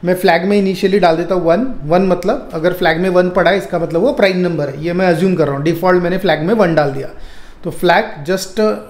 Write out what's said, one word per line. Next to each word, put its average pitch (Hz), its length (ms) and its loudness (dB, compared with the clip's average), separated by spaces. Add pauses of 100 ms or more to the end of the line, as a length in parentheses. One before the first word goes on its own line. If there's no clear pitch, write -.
मैं 180 100 2
flag 175 300 2
में 202 140 2
इनिशियली 190 400 0
डाल 175 180 4
देता 175 180 -2
हूँ 180 100 0
वन। 180 220 2 (180)
वन 180 220 2
मतलब 185 480 -2
अगर 165 180 0
flag 165 280 0
में 190 100 0
वन 180 200 2
पड़ा 175 200 2
है 202 80 2
इसका 180 200 -4
मतलब 165 220 -2
वो 262 120 2
prime 190 260 0
number 165 300 -2
है, 143 160 -10
ये 170 80 -2
मैं 185 140 2
अज्यूम 180 280 2
कर 156 120 2
रहा 139 100 -2
हूँ, 143 80 -4
Default 180 380 2
मैंने 170 160 -2
flag 156 240 0
में 185 120 0
वन 185 200 2
डाल 147 180 2
दिया। 135 160 -8 (560)
तो 170 100 -6
flag 185 360 2 (160)
just 185 340 -4
a 214 100 2 (200)